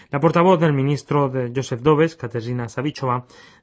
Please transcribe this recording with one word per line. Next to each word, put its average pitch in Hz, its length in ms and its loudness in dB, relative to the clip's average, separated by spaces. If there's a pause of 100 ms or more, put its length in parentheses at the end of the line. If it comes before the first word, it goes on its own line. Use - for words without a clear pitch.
La 143 100 -4
portavoz 170 400 4
del 156 140 2
ministro 139 560 0
de 123 260 -6
Joseph 127 260 -6
Dobes, 156 340 2
Kateřina 120 520 -8
Savičová, 127 600 -6 (360)